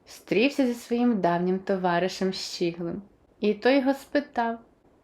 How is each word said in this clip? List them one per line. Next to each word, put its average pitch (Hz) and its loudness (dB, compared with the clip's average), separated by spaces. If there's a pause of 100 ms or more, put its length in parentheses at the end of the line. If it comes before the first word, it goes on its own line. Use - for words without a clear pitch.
стрівся 262 0
зі 240 0
своїм 240 0
давнім 180 2
товаришем 185 0
Щіглем. 170 -6 (380)
І 208 2
той 240 2
його 269 2
спитав: 240 -4 (440)